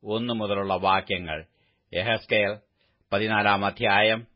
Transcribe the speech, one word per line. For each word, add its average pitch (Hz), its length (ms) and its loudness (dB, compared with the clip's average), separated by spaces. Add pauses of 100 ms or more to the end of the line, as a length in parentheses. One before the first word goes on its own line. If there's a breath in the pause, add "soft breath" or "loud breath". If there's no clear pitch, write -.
ഒന്ന് 113 300 -4
മുതലുള്ള 98 400 -2
വാക്യങ്ങൾ. 90 720 -2 (500)
യെഹെസ്കേൽ 107 600 0 (580)
പതിനാലാം 104 520 2
അധ്യായം 110 720 2